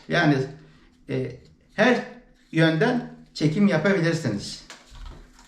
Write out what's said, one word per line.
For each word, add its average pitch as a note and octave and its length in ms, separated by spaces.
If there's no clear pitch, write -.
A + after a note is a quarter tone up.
Yani, D#3+ 260
e, C3 240
her A#3 260
yönden D#3+ 640
çekim G3 340
yapabilirsiniz. D#3+ 960